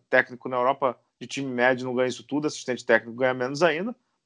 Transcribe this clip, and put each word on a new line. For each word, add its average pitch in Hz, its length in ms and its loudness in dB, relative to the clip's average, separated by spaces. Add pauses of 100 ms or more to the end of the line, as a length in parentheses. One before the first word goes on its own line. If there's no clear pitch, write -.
(100)
técnico 127 400 2
na 127 80 -4
Europa 131 400 0 (200)
de 127 80 -14
time 139 240 -6
médio 127 360 2
não 127 80 -6
ganha 127 140 2
isso 123 180 -8
tudo, 147 200 -4
assistente 131 380 -6
técnico 113 320 4
ganha 127 160 0
menos 131 300 -4
ainda, 180 340 0 (300)